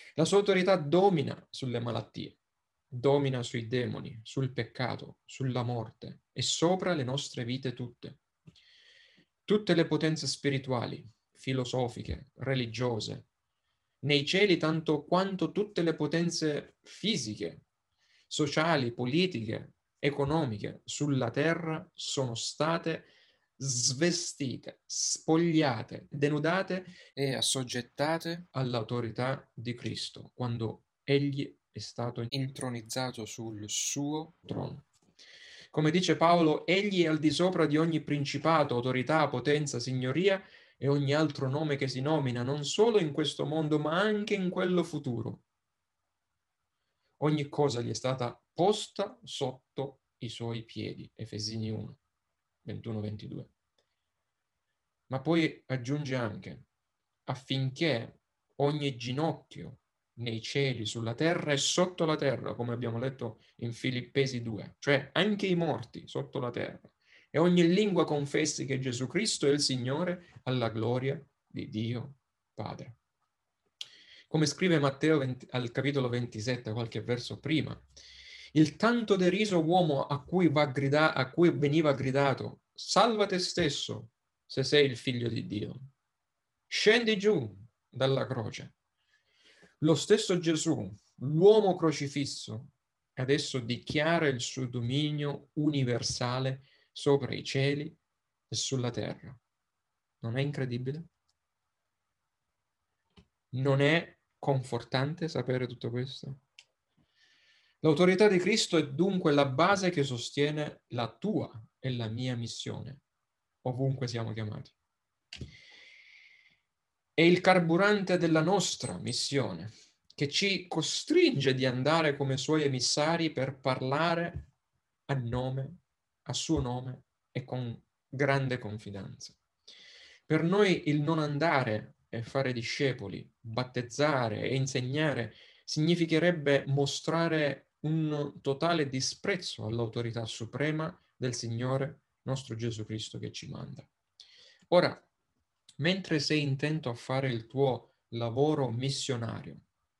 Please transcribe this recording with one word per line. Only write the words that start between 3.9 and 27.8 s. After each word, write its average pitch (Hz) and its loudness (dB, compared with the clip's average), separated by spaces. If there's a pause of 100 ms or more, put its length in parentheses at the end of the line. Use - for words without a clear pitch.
sul 131 -4
peccato, 113 -6
sulla 127 -4
morte 117 -8 (100)
e 127 -6
sopra 185 2
le 143 -2
nostre 127 -4
vite 123 -4
tutte. - -12 (1200)
Tutte 208 4
le 165 6
potenze 156 0
spirituali, 131 -2 (280)
filosofiche, 123 -4
religiose, 120 -4 (760)
nei 143 2
cieli 185 6
tanto 156 0
quanto 185 2
tutte 196 -2
le 165 2
potenze 160 -2
fisiche, 113 -6 (600)
sociali, 151 0
politiche, 123 -2 (280)
economiche 139 -2
sulla 139 -2
terra 160 -2
sono 123 -4
state 160 -2 (520)
svestite, 139 -2
spogliate, 156 0
denudate 160 0 (260)
e 135 -2
assoggettate 143 -4